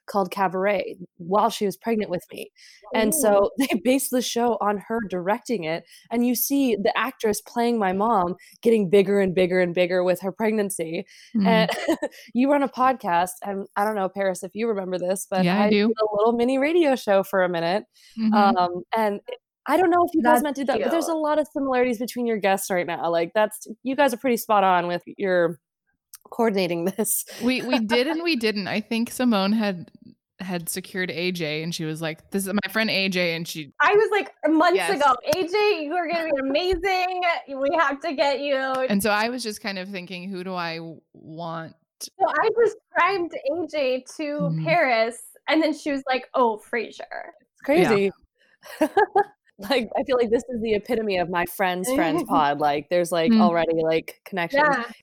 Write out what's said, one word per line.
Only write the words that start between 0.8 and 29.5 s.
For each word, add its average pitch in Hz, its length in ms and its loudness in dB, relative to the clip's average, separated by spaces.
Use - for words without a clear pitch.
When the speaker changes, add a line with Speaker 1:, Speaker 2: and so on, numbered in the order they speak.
Speaker 1:
while 196 300 2
she 214 160 -4
was 190 120 -2
pregnant 214 340 -2
with 175 220 -4
me. - 180 -16
And 220 220 2
so 208 300 4
Speaker 2:
Ooh. - 120 0
Speaker 1:
<laughs> 262 140 0
they 254 140 0
based 262 260 2
the 247 100 2
show 233 400 0
on 202 180 0
her 226 100 -2
directing 190 540 -2
it, 160 220 -4
and 240 160 0
you 247 80 2
see 269 400 0
the 202 240 -2
actress 220 420 -2
playing 240 380 -2
my 190 140 0
mom 190 420 0
getting 214 280 2
bigger 202 300 4
and 190 120 2
bigger 185 280 2
and 175 120 0
bigger 180 300 0
with 180 200 0
her 190 100 -4
pregnancy. 196 720 -4
Speaker 3:
Mm. 196 100 2
Speaker 1:
And 220 240 4
<laughs> - 420 -2
you 262 160 2
run 285 140 2
a - 40 -2
podcast, 196 720 0
and 196 340 -8
I 202 80 0
don't 214 100 -2
know, 190 140 -2
Paris, 190 340 -4
if 190 140 -12
you 226 100 -2
remember 190 320 -4
this, 185 320 -4
but 185 140 0
Speaker 3:
Yeah, 190 180 2
I 208 40 2
Speaker 1:
I 196 40 2
Speaker 3:
do. 208 160 4
Speaker 1:
did 226 140 0
a 214 160 -2
little 220 160 4
mini 240 260 2
radio 294 380 2
show 196 260 2
for 185 220 2
a 180 40 0
minute. 175 360 -2
Speaker 3:
Mm-hmm. 220 160 2
Speaker 1:
Um, 180 480 4
and 208 240 0
I 302 60 4
don't 359 140 4
know 349 120 4
if - 120 0
you 311 80 2
guys 240 140 6
Speaker 2:
That's 233 80 0
Speaker 1:
meant 269 120 -2
to 277 60 -4
do 233 60 -4
that, 277 120 0
but 247 100 0
there's 330 180 0
a 330 40 -2
Speaker 2:
cute. 311 60 -2
Speaker 1:
lot 302 200 0
of 294 140 0
similarities 254 460 0
between 240 260 -6
your 226 140 0
guests 190 320 0
right 180 160 0
now. 165 240 -2
Like, 170 240 0
that's, 214 320 0
you 262 120 -4
guys 277 200 2
are - 20 -8
pretty 240 220 0
spot 208 260 2
on 180 220 4
with 180 160 -2
your 175 400 2
coordinating 185 540 0
<laughs> 190 120 -4
this. - 280 -2
Speaker 3:
We, 247 200 0
we 254 180 0
did 240 260 0
and 320 160 -4
we 330 140 0
didn't. 214 320 -2
I 202 120 -2
think 226 300 -4
Simone 208 420 0